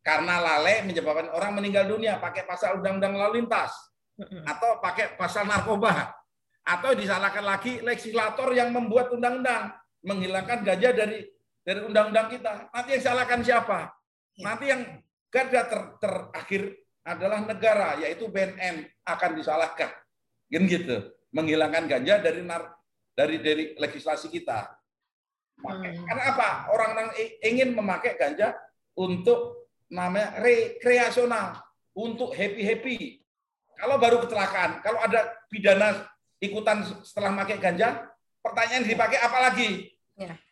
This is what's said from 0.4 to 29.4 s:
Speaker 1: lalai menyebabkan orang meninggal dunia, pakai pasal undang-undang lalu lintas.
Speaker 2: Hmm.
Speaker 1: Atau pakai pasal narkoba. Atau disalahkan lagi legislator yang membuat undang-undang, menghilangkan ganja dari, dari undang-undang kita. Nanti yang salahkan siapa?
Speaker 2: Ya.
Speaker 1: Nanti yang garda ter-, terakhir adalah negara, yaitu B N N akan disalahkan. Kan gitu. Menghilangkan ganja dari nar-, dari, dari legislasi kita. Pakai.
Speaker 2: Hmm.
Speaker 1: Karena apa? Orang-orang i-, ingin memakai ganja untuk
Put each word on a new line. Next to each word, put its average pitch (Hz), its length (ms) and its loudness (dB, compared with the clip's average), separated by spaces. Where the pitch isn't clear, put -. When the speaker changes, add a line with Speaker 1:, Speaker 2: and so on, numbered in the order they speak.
Speaker 1:
lalai 170 480 2
menyebabkan 160 480 -2
orang 202 240 -2
meninggal 196 240 2
dunia, 214 320 -2
pakai 185 320 -8
pasal 185 320 -2
undang-undang 196 400 -2
lalu 226 240 0
lintas. 202 320 -2
Speaker 2:
Hmm. 180 320 -12
Speaker 1:
Atau 226 320 0
pakai 185 400 -2
pasal 196 240 -2
narkoba. 202 720 0
Atau 180 240 2
disalahkan 196 560 0
lagi 220 320 -4
legislator 226 720 -2
yang 240 220 4
membuat 247 340 2
undang-undang, 240 640 -2
menghilangkan 190 560 -2
ganja 196 320 4
dari, 214 320 0
dari 196 160 -4
undang-undang 214 480 2
kita. 220 400 -8
Nanti 247 300 -4
yang 247 100 -2
salahkan 240 320 2
siapa? 226 480 2
Speaker 2:
Ya. 185 80 -18
Speaker 1:
Nanti 226 240 -6
yang 254 160 0
garda 247 320 2
ter-, - 320 -8
terakhir 196 800 -4
adalah 202 320 -2
negara, 202 640 2
yaitu 170 240 -4
B 190 140 -6
N 190 180 -2
N 180 160 -4
akan 165 300 0
disalahkan. 156 500 0
Kan 175 160 4
gitu. 135 400 0
Menghilangkan 156 560 2
ganja 143 320 4
dari 170 240 0
nar-, 170 320 -8
dari, 156 240 2
dari 151 400 0
legislasi 151 480 -4
kita. 123 400 -6
Pakai. 185 400 -10
Speaker 2:
Hmm. 175 80 -12
Speaker 1:
Karena 254 320 -2
apa? 220 320 0
Orang-orang 220 480 0
i-, 220 320 -6
ingin 247 240 4
memakai 202 480 0
ganja 156 320 2
untuk 185 800 0